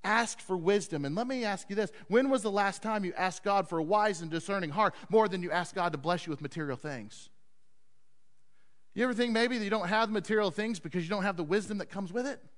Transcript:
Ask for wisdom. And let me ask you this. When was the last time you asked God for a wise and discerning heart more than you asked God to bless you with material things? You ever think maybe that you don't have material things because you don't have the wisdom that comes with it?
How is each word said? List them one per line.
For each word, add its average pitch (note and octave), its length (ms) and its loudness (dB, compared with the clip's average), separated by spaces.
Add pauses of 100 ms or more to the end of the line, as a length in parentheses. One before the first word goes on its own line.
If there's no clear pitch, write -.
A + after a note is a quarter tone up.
Ask G#3+ 360 2
for F#3 160 -2
wisdom. E3 480 2
And C#3+ 100 -2
let A#3+ 140 -2
me B3+ 160 -2
ask G3+ 260 -4
you G3+ 60 -2
this. G#3+ 160 -2 (160)
When B3+ 200 6
was C4 140 2
the G#3 80 0
last G3 320 2
time G#3+ 220 0
you F3 120 -2
asked F3+ 280 -2
God G3+ 240 2
for E3+ 100 -2
a D#3+ 60 2
wise G#3 360 2
and E3 80 -6
discerning E3 420 -2
heart F#3+ 260 2 (120)
more G#3+ 200 6
than F3+ 160 -2
you E3 80 -2
asked E3+ 240 -2
God F3 160 2
to D#3 60 -4
bless E3 280 0
you E3 40 -6
with C#3+ 100 -4
material D3 360 -4
things? B2 540 -10 (1600)
You A3+ 100 2
ever B3+ 100 0
think A#3+ 180 2
maybe A#3 260 2
that G#3+ 60 -2
you G3 60 -2
don't G#3 160 0
have G#3+ 240 2
material G#3+ 400 2
things G#3+ 300 -4
because F3 240 -4
you D#3+ 40 -6
don't G3 140 0
have G3 140 0
the E3+ 80 -2
wisdom G3 340 0
that F#3 80 -6
comes F#3+ 260 -8
with B3 140 -2
it? - 180 -8 (140)